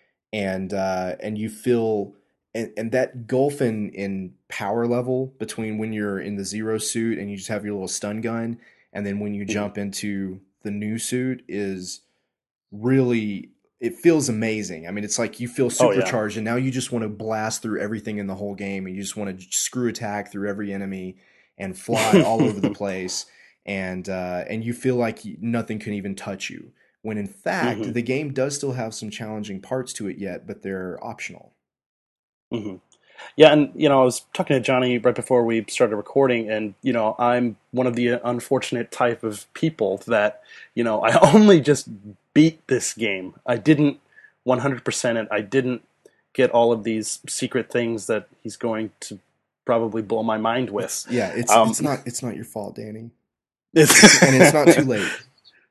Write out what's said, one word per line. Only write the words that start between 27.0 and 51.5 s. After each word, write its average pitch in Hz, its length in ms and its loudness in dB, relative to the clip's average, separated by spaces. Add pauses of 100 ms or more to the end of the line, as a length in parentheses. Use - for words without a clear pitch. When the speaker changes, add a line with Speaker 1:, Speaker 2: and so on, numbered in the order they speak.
Speaker 1:
When 107 160 -6
in 101 80 -6
fact, 151 540 -4
Speaker 2:
Mm-hmm. 113 120 -6
Speaker 1:
the 117 100 -2
game 135 300 -4
does 131 220 -2
still 139 180 -4
have 113 220 -8
some 107 160 -12
challenging 107 500 -10
parts 127 340 -6
to 107 140 -8
it - 100 -10
yet, 95 280 -10
but 101 160 -14
they're 92 420 -8
optional. - 480 -14 (1000)
Speaker 2:
Mm-hmm. 104 240 -8 (600)
Yeah, 147 160 10
and, 147 220 4
you 151 140 4
know, 139 140 6
I - 20 6
was 127 180 0 (100)
talking - 240 0
to 127 40 0
Johnny 127 380 0
right 117 160 2
before 123 300 2
we 113 240 0
started 110 280 2
recording, 117 540 2
and, 107 320 -4
you 131 100 0
know, 113 260 0
I'm 120 380 2 (140)
one 127 160 0
of 120 100 0
the 120 320 0
unfortunate 123 640 -2
type 120 320 0
of 107 320 -8
people 110 520 -2
that, 107 360 0 (320)
you 117 100 0
know, 110 180 0
<laughs> - 20 4
I 113 140 6 (140)
only 208 280 10
just 139 280 2 (460)
beat 160 320 4
this - 280 -2
game. 95 400 -6 (120)
I 120 120 0
didn't 147 400 4 (460)
one 127 160 2
hundred 131 240 -2
percent 117 340 -2
it. 107 120 -4
I 104 100 -2
didn't 123 420 -2 (520)
get 123 160 4
all 120 220 4
of 110 120 -2
these 110 440 -4
secret - 420 -4
things 117 360 -2
that 107 200 -2 (160)
he's 107 140 -12
going 110 340 -4 (100)
to - 180 -14 (460)
probably 113 380 0
blow 110 200 -2
my 110 160 -2
mind 113 320 0
with. 98 400 -6
Speaker 1:
Yeah, 113 240 0
it's, 113 180 -2